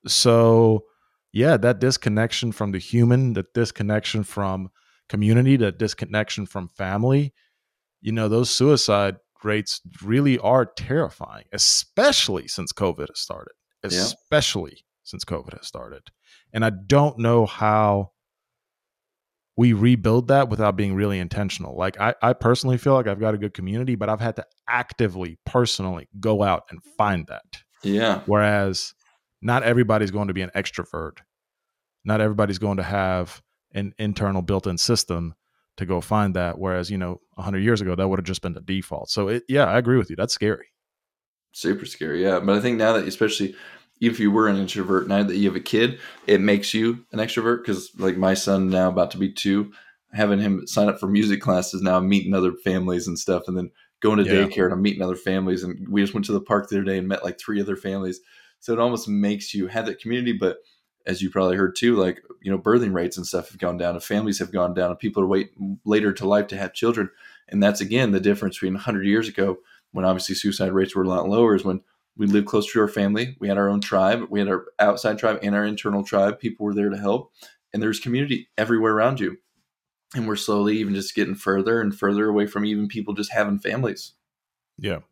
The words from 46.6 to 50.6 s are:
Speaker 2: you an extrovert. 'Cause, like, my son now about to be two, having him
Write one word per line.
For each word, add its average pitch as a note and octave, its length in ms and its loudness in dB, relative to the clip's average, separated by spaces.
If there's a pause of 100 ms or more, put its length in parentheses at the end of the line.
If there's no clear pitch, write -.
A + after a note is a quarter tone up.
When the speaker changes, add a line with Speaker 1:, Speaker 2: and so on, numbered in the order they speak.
Speaker 2:
you A#2 380 0
an A#2 60 -8
extrovert. A#2 460 0
'Cause, F#2 340 -4
like, F#2+ 180 0
my F#2+ 180 2
son F#2+ 360 0
now F#2 180 2
about F2+ 240 0
to F#2 60 -12
be G2 120 0
two, G2+ 420 -2 (400)
having G#2 260 2
him G2+ 280 0